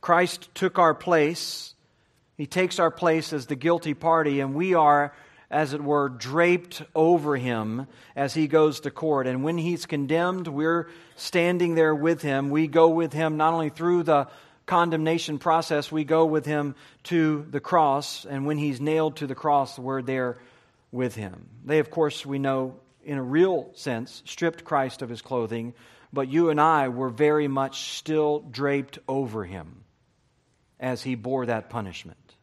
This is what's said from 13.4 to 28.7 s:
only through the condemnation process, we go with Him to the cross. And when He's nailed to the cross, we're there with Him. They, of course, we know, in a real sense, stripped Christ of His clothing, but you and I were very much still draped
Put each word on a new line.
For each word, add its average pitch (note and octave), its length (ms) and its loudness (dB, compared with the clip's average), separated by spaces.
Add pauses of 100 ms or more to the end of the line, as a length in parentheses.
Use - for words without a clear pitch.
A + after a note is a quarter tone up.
only D#3+ 160 -2
through E3+ 360 0
the D3 240 4 (360)
condemnation E3 760 0
process, D#3+ 540 0
we D#3 120 -2
go D#3+ 200 4
with D3+ 220 0
Him D3 280 -2 (300)
to D#3 460 0
the C#3 100 -4
cross. D3 640 0
And C#3 220 -6
when D3+ 120 -2
He's C#3+ 220 -4
nailed D#3 360 0
to D3+ 100 -8
the C3 80 -6
cross, C#3+ 440 0
we're C3 240 -6
there B2+ 360 -4 (540)
with B2 220 -4
Him. F#2 340 -12 (160)
They, D3+ 140 2
of D3+ 120 0
course, D3+ 340 -2
we C#3 140 -6
know, C3+ 380 -2 (280)
in C#3+ 140 -6
a C3+ 40 -6
real D#3 520 2
sense, B2 500 -8
stripped - 400 -4
Christ C3+ 380 -2
of B2 60 -10
His A#2 140 -12
clothing, A#2 520 -4 (380)
but C3+ 160 -4
you D#3+ 220 2
and D3 100 2
I D3+ 280 4
were B2+ 200 -4
very D3+ 400 2
much C3+ 460 -4
still D3+ 460 0
draped C#3 580 -4 (100)